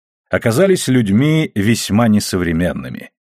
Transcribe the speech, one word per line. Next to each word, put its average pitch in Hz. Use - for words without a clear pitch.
оказались 131
людьми 127
весьма 107
несовременными. 82